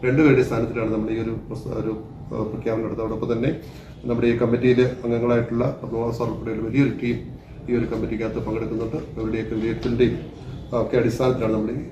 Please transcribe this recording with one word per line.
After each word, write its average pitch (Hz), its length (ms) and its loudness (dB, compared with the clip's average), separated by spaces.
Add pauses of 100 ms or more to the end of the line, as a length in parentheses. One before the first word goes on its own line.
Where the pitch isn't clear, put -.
രണ്ടുപേരുടെ 131 440 6
സ്ഥാനത്തിലാണ് 113 460 0
നമ്മൾ 107 200 -2
ഈ 113 100 -2
ഒരു 113 100 -2 (120)
പ്രസ-, - 340 -8
ഒരു, 107 140 -2 (380)
ആ, - 20 -6 (160)
പ്രഖ്യാപനം 113 340 -2
നടത്തുന്നത്. 110 220 -4
അതോടൊപ്പം 110 260 -2
തന്നെ 120 180 2 (560)
നമ്മുടെ 120 240 2
ഈ 117 80 4
കമ്മിറ്റിയിലെ 120 460 6 (200)
അംഗങ്ങളായിട്ടുള്ള 117 600 2 (160)
പത്മകുമാർ 117 360 -2
സാർ 120 140 0
ഉൾപ്പെടെയുള്ള 110 380 -4
വലിയൊരു 139 320 6
ടീം 117 160 0 (520)
ഈ 120 100 4
ഒരു 113 120 0
കമ്മിറ്റിക്കകത്ത് 113 560 -2
പങ്കെടുക്കുന്നുണ്ട്. 110 500 -4 (200)
അവരുടെയൊക്കെ 110 420 -2
വിലയിരുത്തലിൻ്റെയും 117 580 2 (640)
ഒക്കെ 127 200 0
അടിസ്ഥാനത്തിലാണ് 117 560 2
നമ്മൾ 110 220 0
ഈ - 120 -8